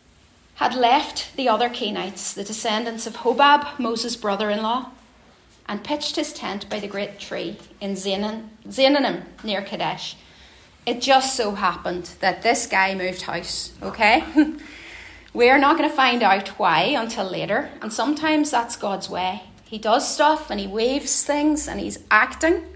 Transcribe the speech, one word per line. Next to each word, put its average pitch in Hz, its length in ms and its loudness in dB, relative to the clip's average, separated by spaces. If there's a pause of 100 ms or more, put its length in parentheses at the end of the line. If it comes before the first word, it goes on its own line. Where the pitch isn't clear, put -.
(540)
had 240 200 -2
left 254 600 0
the 254 120 0
other 226 200 2
Kenites, 202 680 -6
the 196 80 -8
descendants 220 640 -4
of 220 120 -12
Hobab, 285 600 4
Moses' 233 380 -2
brother-in-law, 214 680 -2 (840)
and 214 160 -6
pitched 294 320 -4
his 311 160 -4
tent 202 360 -8
by 214 120 -6
the 202 80 -8
great 202 320 -8
tree - 380 -8 (220)
in 196 120 -6
Zanan-, 202 560 -4 (180)
Zananim 262 580 2 (200)
near 208 180 2
Kadesh." 175 540 -6 (680)
It 247 160 -2
just 262 340 4
so 208 180 0
happened 180 560 -2 (100)
that 180 220 0
this 240 240 2
guy 196 280 2
moved 185 280 -4
house, - 500 -6 (100)
okay? 226 420 4 (100)
<laughs> 302 200 6 (800)
We're 247 240 6
not 285 180 6
gonna 294 140 2
find 247 320 2
out 196 260 4 (100)
why 175 260 4
until 226 460 -2
later, 185 400 -4 (120)
and 214 100 -8
sometimes 294 580 0
that's 233 260 0
God's 190 340 -6
way. 185 320 -4 (240)
He 220 120 -10
does 226 340 2
stuff 302 380 2
and 208 80 -4
he 196 80 -4
waves 233 560 0
things 294 460 0
and 196 100 -8
he's 202 200 -6 (120)
acting, 311 540 2 (120)